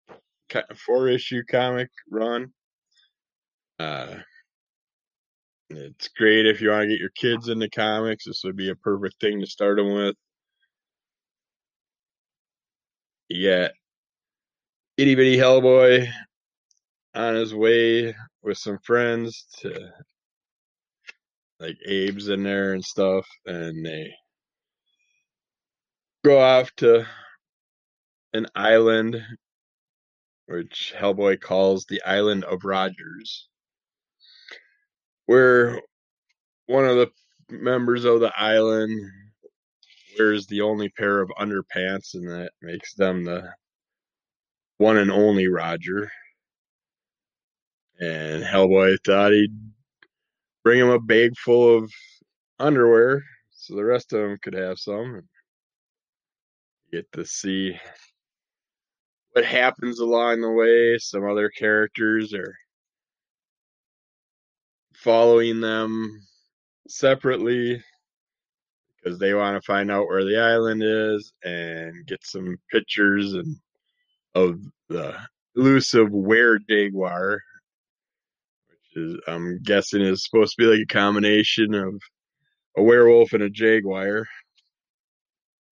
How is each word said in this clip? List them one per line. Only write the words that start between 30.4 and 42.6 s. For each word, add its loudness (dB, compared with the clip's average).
which -12
Hellboy 0
calls 0
the -8
Island -2
of -8
Rogers, -8
where 4
one 0
of 2
the 2
members -2
of 4
the 0
island 0
wears 0
the -6
only -4
pair -2
of -4
underpants, -6
and -12
that -12